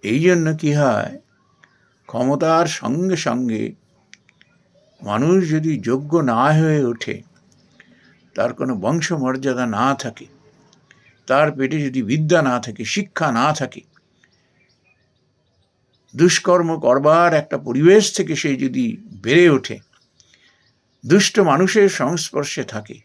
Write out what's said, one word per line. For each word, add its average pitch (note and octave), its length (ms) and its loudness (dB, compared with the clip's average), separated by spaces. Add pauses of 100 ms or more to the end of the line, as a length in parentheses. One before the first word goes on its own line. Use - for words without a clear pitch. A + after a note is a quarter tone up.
এই A2+ 240 0
জন্য E3+ 200 2 (140)
কি D3+ 80 0 (120)
হয়, C3 300 0 (960)
ক্ষমতার D3 580 0 (120)
সঙ্গে E3+ 380 -4 (100)
সঙ্গে A#2+ 340 -4 (1400)
মানুষ B2+ 360 0 (160)
যদি D#3 180 -2 (180)
যোগ্য C#3 220 -4 (200)
না A2+ 120 2 (160)
হয়ে D#3 220 2 (100)
ওঠে, - 240 -10 (1200)
তার B2 180 -2
কোনো C3 200 -4 (100)
বংশমর্যাদা C3 840 -2 (120)
না A#2+ 100 0 (160)
থাকে, - 240 -12 (1000)
তার C#3+ 280 2
পেটে C3+ 300 -2
যদি C3 240 -4
বিদ্যা D#3 300 2 (100)
না B2 100 0
থাকে, A#2 260 -12
শিক্ষা - 460 -6
না A#2+ 160 0 (120)
থাকে, - 220 -10 (2250)
দুষ্কর্ম E3+ 560 2 (160)
করবার D3 480 4
একটা D3+ 240 -2 (100)
পরিবেশ D#3+ 360 6 (140)
থেকে D#3 180 -4
সে D3 160 -4 (120)
যদি B2+ 220 -2 (360)
বেড়ে D3+ 280 4
ওঠে, B2+ 280 0 (1300)
দুষ্ট G3+ 320 2 (160)
মানুষের F#3+ 360 4 (120)
সংস্পর্শে D3 640 -6 (100)
থাকে G#2+ 320 -14